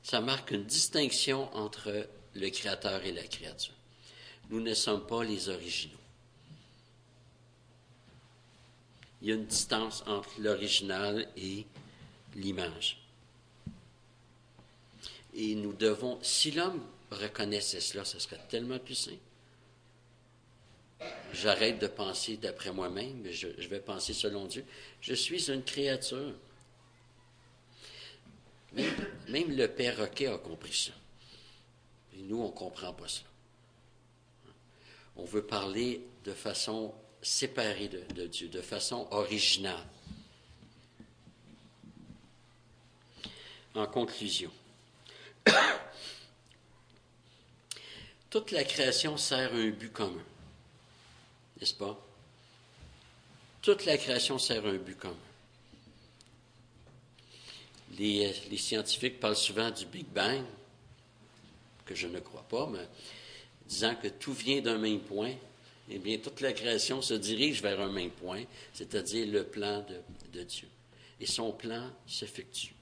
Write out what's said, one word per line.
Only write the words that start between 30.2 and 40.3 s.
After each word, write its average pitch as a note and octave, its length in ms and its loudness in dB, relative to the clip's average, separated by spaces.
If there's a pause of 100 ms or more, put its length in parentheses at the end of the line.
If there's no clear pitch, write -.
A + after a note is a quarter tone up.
a G#2+ 100 0
compris - 360 -8
ça. - 180 0 (1200)
Et F#2+ 60 -14
nous, G#2 200 -2
on G2+ 80 0
comprend F2+ 440 -6
pas E2 140 -12
ça. - 160 -6 (1900)
On F2 100 -8
veut G#2 200 2
parler G#2+ 600 0 (180)
de G2 100 -6
façon A2 600 -2 (280)
séparée G#2 640 0
de, F#2 140 -6 (140)
de F2 120 -4
Dieu, E2+ 200 -6
de F2+ 140 -6
façon G#2+ 500 -4
originale. G2 760 2 (4000)